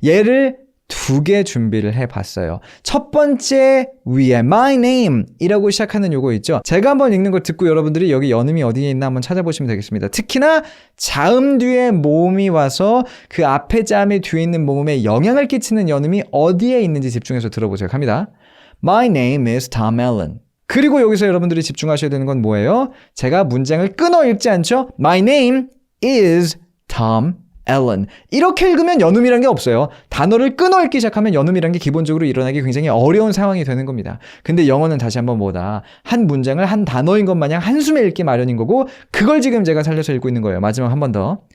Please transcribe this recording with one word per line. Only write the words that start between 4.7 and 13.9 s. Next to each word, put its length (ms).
name 500
이라고 320
시작하는 420
요거 220
있죠. 300
제가 260
한번 240
읽는 160
거 100
듣고 260
여러분들이 460
여기 180
연음이 320
어디에 280
있나 160
한번 160
찾아보시면 460
되겠습니다. 400
특히나 540
자음 580
뒤에 360
모음이 580
와서 540
그 160
앞에 380
자음이 360